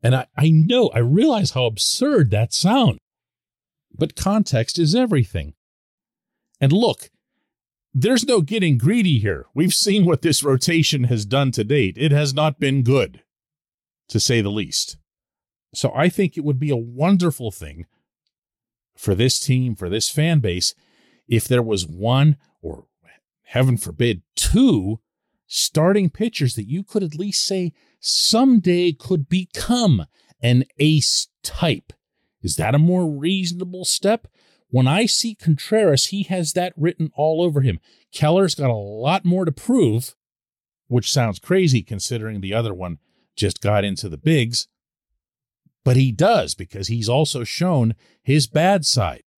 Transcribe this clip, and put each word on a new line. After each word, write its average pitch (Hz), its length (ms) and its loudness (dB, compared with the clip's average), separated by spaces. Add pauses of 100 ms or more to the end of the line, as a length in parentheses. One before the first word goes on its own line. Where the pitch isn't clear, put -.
And 127 140 2
I, 127 100 -4 (100)
I 156 140 2
know, 190 380 4
I - 100 -4
realize 190 540 2
how 127 140 0
absurd 147 680 0
that 110 200 0
sounds, 208 460 0 (960)
but 156 200 -4
context 190 600 -2
is 170 200 0
everything. 135 580 -2 (1040)
And 139 120 4
look, 208 380 0 (840)
there's 220 320 2
no 240 140 2
getting 160 380 2
greedy 170 420 2
here. 95 340 -4
We've 156 200 0
seen 202 300 2
what 170 180 2
this - 200 0
rotation 143 600 2
has 117 200 0
done 131 280 0
to 117 100 -2
date. 107 360 0
It 147 120 0
has 143 240 0
not 151 240 0
been 139 240 0
good, 123 400 0 (840)
to 113 100 -2
say 117 220 0
the 101 100 -2
least. - 460 -6 (800)
So - 200 -4
I 156 140 2
think 185 280 -2
it 147 80 -8
would 143 140 -2
be 147 120 -4
a 131 60 0
wonderful 131 760 -2
thing 78 340 -16 (1120)
for - 180 -2
this 117 240 0
team, 127 380 -2
for 90 120 -8
this 107 200 -4
fan 156 320 0
base, 92 340 -2 (540)
if 113 180 0
there 123 160 2
was 101 240 -2
one, 127 520 2 (220)
or 78 260 -14 (580)
heaven 131 320 0
forbid, 95 460 -2 (120)
two 113 680 2 (460)
starting 185 600 0
pitchers 208 460 -2
that 104 140 -8
you 170 140 -6
could 202 200 -4
at 156 120 -6
least 190 300 -4
say 185 300 -4 (260)
someday 185 880 2
could 156 380 -4
become 185 760 0 (340)
an 123 240 2 (140)
ace 151 500 0 (140)
type. - 500 -4 (500)
Is - 140 -4
that 113 180 -2
a 143 40 4
more 175 280 2
reasonable 180 760 -6
step? - 440 -2 (420)
When 127 180 2
I 190 160 2
see 226 300 -2
Contreras, 165 720 0
he 196 180 -6
has 180 300 -4
that 180 200 -2
written 160 400 -2
all 160 280 0
over 156 180 0
him. 113 180 0 (340)
Keller's 170 420 2
got 135 160 -2
a 117 40 0
lot 110 520 -4
more 180 180 0
to 160 80 -2
prove, 131 600 0 (760)
which 120 240 -2
sounds 113 260 -2
crazy 165 440 2
considering 107 580 -8
the 95 140 -6
other 113 180 -2
one 90 260 -8 (380)
just 95 240 -4
got 101 240 0
into 98 240 -6
the 78 80 -10
bigs. 123 520 0 (1160)
But 127 120 4
he 131 140 4
does, 160 440 2
because 95 340 -10
he's 113 200 -4
also 131 360 0
shown 131 500 0 (280)
his 139 240 2
bad 175 400 0
side. 85 380 -2 (140)